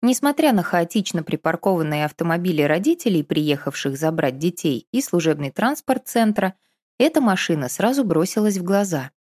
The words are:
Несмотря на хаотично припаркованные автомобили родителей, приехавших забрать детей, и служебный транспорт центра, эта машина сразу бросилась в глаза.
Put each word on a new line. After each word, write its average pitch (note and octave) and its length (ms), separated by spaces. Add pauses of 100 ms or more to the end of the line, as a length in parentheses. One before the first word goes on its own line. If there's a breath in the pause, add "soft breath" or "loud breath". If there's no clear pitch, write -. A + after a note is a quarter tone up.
Несмотря C#4+ 540
на F#3+ 80
хаотично E3+ 600
припаркованные D#3+ 840
автомобили E3 560
родителей, F#3 600
приехавших C#3+ 760
забрать D#3 400
детей, D#3 520
и C4 120
служебный D#3 480
транспорт B3+ 580
центра, G#3+ 460 (440)
эта D4 220
машина E3+ 480
сразу C4 360
бросилась G3 520
в F3+ 60
глаза. F3+ 480 (120)